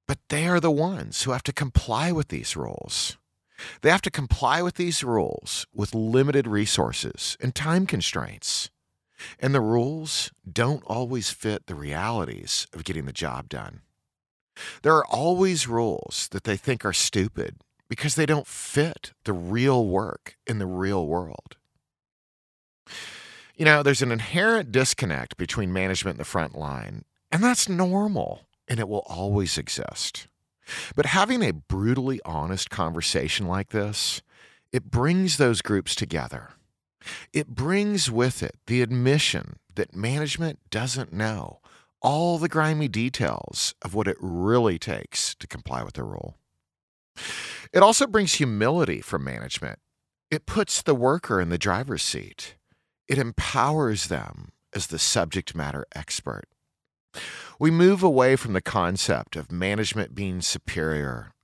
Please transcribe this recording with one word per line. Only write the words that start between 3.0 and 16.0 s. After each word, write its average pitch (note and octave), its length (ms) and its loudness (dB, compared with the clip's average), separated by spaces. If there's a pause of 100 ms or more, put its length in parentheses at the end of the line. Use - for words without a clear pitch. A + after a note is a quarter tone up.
They D3 80 6
have F3+ 140 6
to F3+ 80 -2
comply C#3 500 2
with F3+ 140 -2
these F3 280 0
rules F2+ 680 -2
with G2+ 220 -4
limited C3 500 4
resources - 920 -2
and B2+ 160 -4
time E3+ 320 2
constraints. - 840 -4 (720)
And C#3 160 2
the C3 60 4
rules C3 680 0 (220)
don't B2+ 320 0
always A#2+ 480 -4
fit - 340 -4
the F#2 80 -10
realities D2 1000 -4
of E2 100 -12
getting D#2 220 -6
the C2+ 80 -8
job C2+ 360 -6
done. G1+ 320 -12 (1040)
There D#3+ 120 8
are D3+ 120 4
always E3+ 600 2
rules A#2 640 -2